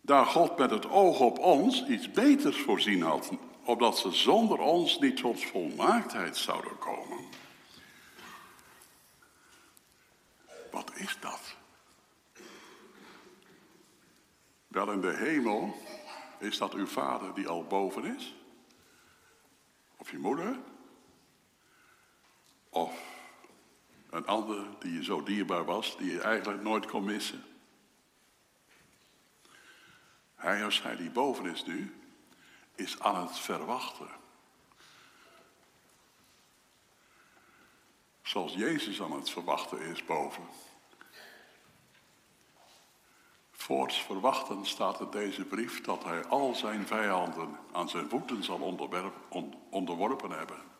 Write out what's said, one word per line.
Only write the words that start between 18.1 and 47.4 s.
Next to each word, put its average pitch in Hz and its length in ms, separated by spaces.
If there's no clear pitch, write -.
Of - 140
je - 80
moeder? 170 400
Of 85 260
een 85 160
ander 104 400
die 87 140
je 85 120
zo 85 180
dierbaar 92 420
was, 90 320
die 92 160
je 85 80
eigenlijk 104 420
nooit 107 240
kon 104 180
missen? 104 400
Hij 104 300
of 104 80
zij - 240
die 85 140
boven 127 360
is 82 180
nu, - 420
is - 240
aan 92 260
het 82 120
verwachten. 90 720
Zoals 80 320
Jezus 107 480
aan 78 100
het 69 180
verwachten - 500
is 82 240
boven. 78 400
Voorts - 520
verwachten 98 640
staat - 340
in 95 100
deze 104 340
brief - 360
dat - 240
hij 85 200
al 131 300
zijn 107 320
vijanden 87 720